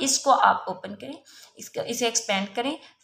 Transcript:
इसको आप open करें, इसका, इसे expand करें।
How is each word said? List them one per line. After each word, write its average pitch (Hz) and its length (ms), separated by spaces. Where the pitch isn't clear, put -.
इसको 269 300
आप - 380
open 190 200
करें, 262 320
इसका, - 240
इसे 240 260
expand 202 480
करें। 269 240